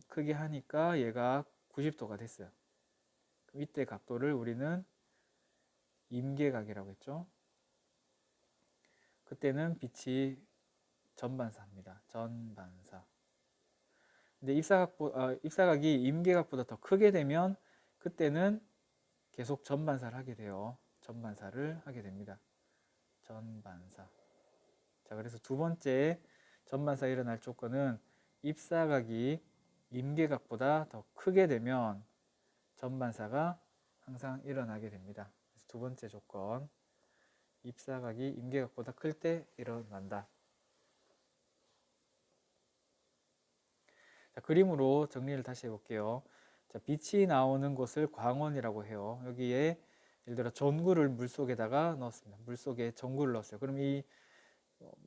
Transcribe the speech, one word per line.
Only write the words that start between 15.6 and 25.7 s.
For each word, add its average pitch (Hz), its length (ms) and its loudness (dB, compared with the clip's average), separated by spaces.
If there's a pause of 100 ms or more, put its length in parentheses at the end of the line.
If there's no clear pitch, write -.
임계각보다 160 640 4
더 113 160 -10
크게 202 300 8
되면 170 460 2 (420)
그때는 175 680 2 (680)
계속 131 320 -4
전반사를 135 520 -2
하게 131 180 -10
돼요. 104 440 -8 (220)
전반사를 117 840 -8
하게 123 180 -12
됩니다. 98 360 -12 (840)
전반사. 104 840 -16 (960)
자, 107 120 -12
그래서 113 220 -8
두 131 180 -4
번째 156 640 2 (440)